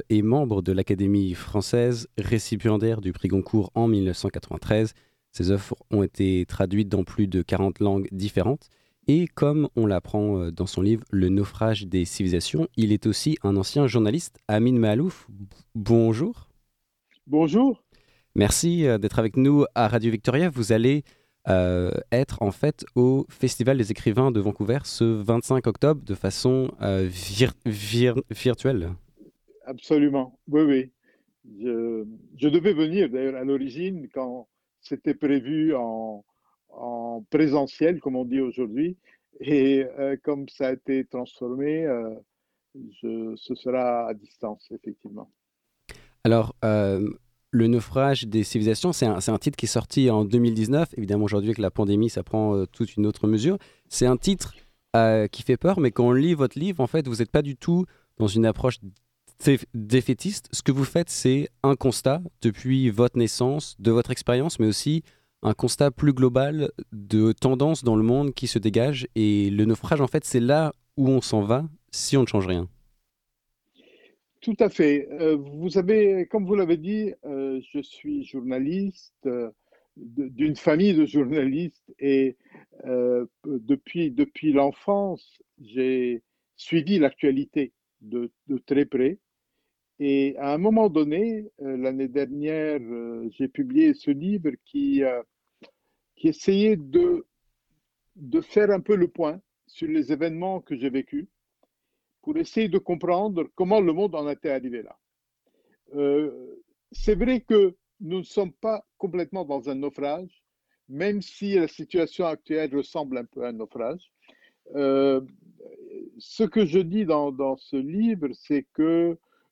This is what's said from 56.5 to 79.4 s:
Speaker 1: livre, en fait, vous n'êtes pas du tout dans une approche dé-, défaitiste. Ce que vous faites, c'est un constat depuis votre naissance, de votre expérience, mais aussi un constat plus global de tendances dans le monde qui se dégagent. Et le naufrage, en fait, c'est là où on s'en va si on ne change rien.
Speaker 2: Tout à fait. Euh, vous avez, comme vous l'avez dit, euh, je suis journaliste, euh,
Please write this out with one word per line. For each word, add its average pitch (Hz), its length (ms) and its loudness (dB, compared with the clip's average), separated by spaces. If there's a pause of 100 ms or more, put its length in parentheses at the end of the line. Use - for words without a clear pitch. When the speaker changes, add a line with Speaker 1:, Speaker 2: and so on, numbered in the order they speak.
Speaker 1:
livre, 175 220 -4
en - 60 2
fait, 156 200 -2
vous 120 100 -4
n'êtes 117 140 -2
pas 151 120 2
du 143 140 -8
tout 175 280 2 (320)
dans 110 100 2
une 113 200 2
approche 120 320 0 (680)
dé-, 139 300 4
défaitiste. 123 760 -2
Ce - 120 -8
que 139 100 2
vous 135 140 0
faites, - 240 -2
c'est 135 400 0 (120)
un 139 140 4
constat 135 460 0 (180)
depuis 127 480 0
votre 120 300 2
naissance, 127 600 -2
de 104 120 2
votre 117 220 2
expérience, 127 460 -2
mais 110 80 2
aussi 147 360 0 (400)
un 107 100 0
constat 135 380 0
plus 143 240 2
global 131 580 0 (200)
de 107 400 2
tendances 131 520 0
dans 113 120 2
le 110 60 4
monde 131 300 2
qui - 140 -8
se - 120 -4
dégagent. 117 560 0
Et 104 360 2
le 104 160 2
naufrage, 113 340 0
en 135 80 2
fait, - 160 -2
c'est 127 160 0
là 143 320 2 (240)
où 135 140 2
on 131 100 4
s'en 107 220 0
va 127 260 0 (220)
si - 260 -2
on 131 60 6
ne 113 40 4
change 98 200 0
rien. 90 200 -2 (1700)
Speaker 2:
Tout 226 180 -4
à 214 100 4
fait. 143 440 2
Euh, 156 240 0
vous 151 420 -4
avez, 196 480 2
comme 214 180 -4
vous 196 120 0
l'avez 170 200 2
dit, 202 380 -6 (100)
euh, 135 360 -6 (100)
je 147 100 -8
suis 143 440 -10
journaliste, 135 920 -6 (120)
euh, 120 260 -6 (440)